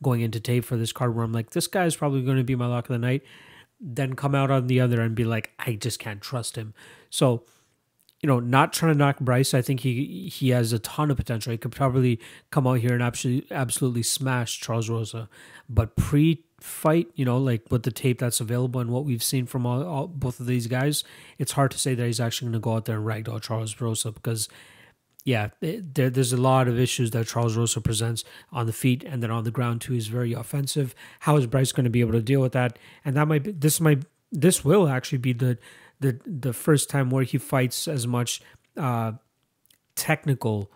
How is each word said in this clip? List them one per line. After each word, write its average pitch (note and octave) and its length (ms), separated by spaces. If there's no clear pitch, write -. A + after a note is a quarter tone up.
going B2 200
into A2+ 180
tape A#2+ 260
for B2+ 100
this A2+ 160
card A#2+ 240
where A#2 80
I'm A2+ 100
like, A2+ 180
"This F3 160
guy F#3 180
is D#3+ 100
probably C3+ 280
gonna C3 200
be B2+ 120
my B2 100
lock A#2+ 240
of C3 40
the A#2+ 40
night." B2+ 240
Then C3+ 320
come C#3 200
out C3+ 160
on C3 180
the B2+ 120
other A#2+ 220
and A2+ 140
be A#2 100
like, A2+ 340
"I B2 140
just G#2+ 260
can't G2+ 220
trust - 340
him." A2 180
So, B2 340
you - 40
know, C3 140
not C3 320
trying E3 220
to C#3+ 40
knock C#3+ 220
Bryce, B2+ 340
I C3 80
think B2+ 200
he, C#3+ 480
he C3 220
has A#2+ 200
a A#2 80
ton D3+ 320
of B2+ 60
potential. A#2 340
He A2+ 60
could A#2 160
probably B2+ 480
come C#3 140
out B2+ 140
here B2 140
and A#2+ 100
absolutely, B2+ 500
absolutely B2 480
smash B2 600
Charles A2+ 280
Rosa. A2+ 380
But A2 300
pre-fight, - 1200
you C#3 100
know, B2 120
like, B2+ 320
with A#2+ 140
the A#2+ 80
tape - 280
that's A#2+ 200
available B2 400
and A#2 120
what B2 120
we've B2 180
seen C3 240
from B2 200
all, B2 180
all, D#3+ 240
both C3 320
of B2 60
these A#2+ 220
guys, C3+ 360
it's - 140
hard C#3 200
to - 60
say C3 180
that A#2+ 100
he's A#2 160
actually A#2 260
gonna A2+ 140
go A2+ 140
out A2+ 100
there A2 120
and G#2+ 80
ragdoll A2 360
Charles A2 380
Rosa A2+ 340
because, A2+ 340
yeah, G#2+ 260
it, E3+ 360
there, C3 160
there's B2 220
a B2+ 40
lot C3 300
of A#2+ 120
issues B2 300
that A2+ 160
Charles A#2 320
Rosa A#2 240
presents A2+ 420
on A#2 160
the A2 60
feet, B2+ 300
and C3 200
then A2 80
on A2+ 120
the A#2 60
ground A#2 320
too, C3 120
he's A2+ 120
very A#2 280
offensive. C3+ 600
How D3+ 140
is C3 120
Bryce C3 240
gonna B2 180
be A#2+ 120
able A2+ 100
to A#2 100
deal C3+ 200
with B2+ 100
that? B2 260
And C#3 140
that D3+ 100
might D3+ 160
be, G#3+ 80
this D3+ 300
might, D3 220
this E3+ 320
will E3+ 240
actually C3 300
be B2 160
the, B2 240
the, C3+ 280
the C3+ 260
first - 380
time C3+ 180
where C3 140
he B2 160
fights B2+ 480
as C3+ 180
much, A#2+ 340
uh, A#2 360
technical A#2 800